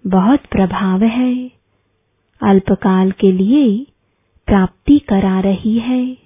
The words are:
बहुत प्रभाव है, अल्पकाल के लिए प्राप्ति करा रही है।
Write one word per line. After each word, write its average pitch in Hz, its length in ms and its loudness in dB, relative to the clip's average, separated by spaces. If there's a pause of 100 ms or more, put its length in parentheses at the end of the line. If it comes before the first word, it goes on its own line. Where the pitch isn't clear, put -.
बहुत 190 340 2 (100)
प्रभाव 190 520 -2
है, 254 480 -2 (920)
अल्पकाल 190 680 2
के 190 220 0
लिए 226 540 0 (600)
प्राप्ति 202 520 0
करा 190 420 0
रही 196 380 -2
है। 254 480 -4